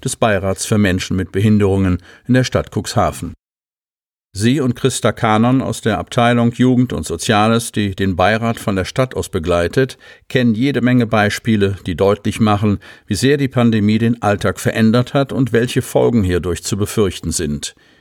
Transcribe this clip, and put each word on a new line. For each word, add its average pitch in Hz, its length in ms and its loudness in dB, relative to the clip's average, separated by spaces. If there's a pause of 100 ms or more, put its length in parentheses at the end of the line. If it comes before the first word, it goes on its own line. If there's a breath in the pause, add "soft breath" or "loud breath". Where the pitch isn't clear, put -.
des - 120 -6
Beirats 98 500 0
für 110 100 0
Menschen 95 400 0
mit 92 140 -4
Behinderungen 98 720 2 (240 loud breath)
in 123 80 2
der 127 100 4
Stadt - 320 -4
Cuxhaven. 82 560 -2 (1000)
Sie 120 280 0
und 123 160 -2
Christa - 340 0
Kanon 117 500 2
aus 101 200 -6
der 101 180 -2
Abteilung 120 540 0
Jugend 123 400 2
und - 120 -6
Soziales, 110 680 0
die 104 240 -2
den 95 180 0
Beirat 110 460 0
von 101 160 -4
der 92 80 -2
Stadt - 320 -4
aus 92 120 -6
begleitet, 87 720 -2 (300 loud breath)
kennen 120 260 2
jede 123 280 0
Menge 123 260 2
Beispiele, 104 760 0
die 90 120 -4
deutlich 101 420 0
machen, 107 400 2 (300 loud breath)
wie 104 80 -2
sehr 139 220 2
die 139 100 -2
Pandemie 110 500 2
den 117 240 0
Alltag 101 380 0
verändert 113 540 0
hat 139 180 0
und 123 200 -2
welche 123 300 0
Folgen 123 400 0
hierdurch 90 400 -2
zu - 140 -4
befürchten 98 560 -2
sind. 73 420 -6 (260 soft breath)